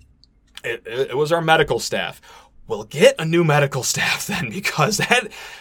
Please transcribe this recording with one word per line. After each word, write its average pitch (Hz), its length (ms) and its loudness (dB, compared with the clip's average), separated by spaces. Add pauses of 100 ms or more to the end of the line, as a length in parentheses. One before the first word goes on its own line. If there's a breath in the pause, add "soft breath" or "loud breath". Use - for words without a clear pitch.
(640)
it, 120 200 -6
it, 127 260 -4
it 123 60 -4
was 151 140 0
our 170 100 2
medical 156 380 4
staff. - 420 -6 (460 soft breath)
We'll 104 160 -8
get 180 380 4
a 160 40 -2
new 165 200 2
medical 143 380 2
<laughs> - 20 -8
staff - 420 -2
then, 175 240 -6
because 190 460 -2
that, 240 320 0 (320 loud breath)